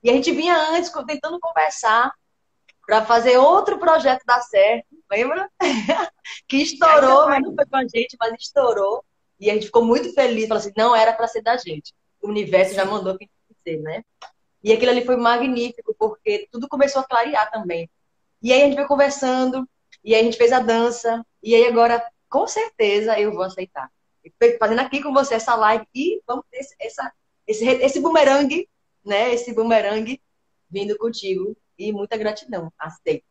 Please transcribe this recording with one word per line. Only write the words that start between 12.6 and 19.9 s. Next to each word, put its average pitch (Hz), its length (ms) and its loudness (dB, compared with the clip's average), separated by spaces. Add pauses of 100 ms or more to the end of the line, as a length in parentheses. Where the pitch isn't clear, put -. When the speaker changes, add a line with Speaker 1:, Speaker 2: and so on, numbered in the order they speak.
Speaker 1:
já 196 120 -2
Speaker 2:
Sim. 196 60 -6
Speaker 1:
mandou 190 260 -6
que 202 100 -20
tinha - 280 -20
que - 60 -20
ser, 156 220 -8
né? 170 200 -10 (600)
E 208 100 2
aquilo 240 180 2
ali 247 140 0
foi 247 100 0
magnífico, 240 840 -2
porque 427 540 -4
tudo 240 160 -10
começou 269 340 0
a 262 60 -8
clarear 233 440 0
também. 175 360 -8 (540)
E 233 100 0
aí 262 120 6
a - 20 6
gente 277 100 2
foi 285 120 -4
conversando, 262 800 0 (360)